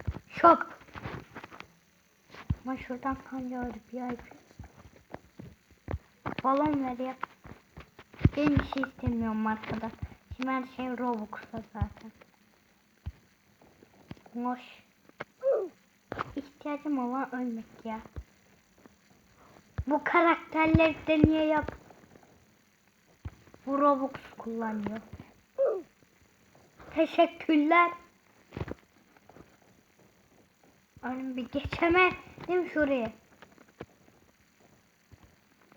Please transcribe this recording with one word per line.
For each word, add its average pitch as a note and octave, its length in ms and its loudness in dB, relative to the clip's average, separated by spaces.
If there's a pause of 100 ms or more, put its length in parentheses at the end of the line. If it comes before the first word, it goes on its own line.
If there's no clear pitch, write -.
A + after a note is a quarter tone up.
(280)
Şok. - 500 4 (1900)
Ama C4 120 -4
şuradan C4 400 -6 (140)
kanca B3+ 300 -8
öldü A#3+ 180 -8 (140)
bir B3 100 -8
ay. B3 140 -6 (2250)
Balon C#4 400 2
ver B3+ 200 -6
ya. B3+ 120 -8 (1200)
Ben D4 120 4
bir C#4 160 4
şey - 180 -4
istemiyorum A3+ 640 -2
arkadaş. A3 460 -4 (440)
Şimdi C4 140 -4
her C4 160 -2 (100)
şey B3+ 220 -6
Robux'ta A3+ 640 -6 (100)
zaten. G#3 400 -6 (2250)
Hoş. B3 260 -2 (1800)
İhtiyacım D4 600 -4
olan C4 360 -2
ölmek A#3+ 300 -4 (200)
ya. A3 160 -8 (1900)
Bu D4 180 2
karakterler D#4+ 1000 4
de D#4 120 4
niye D#4 260 4
yap-, D#4 320 0 (1900)
bu C#4 140 -2
Robux C4+ 400 2 (180)
kullanıyor. A3 600 -6 (2000)
Teşekkürler. E4 960 4 (3250)
Oğlum B3+ 320 -6
bir B3+ 140 -6
geçemedim E4+ 1200 2
şuraya. C4+ 400 0 (2750)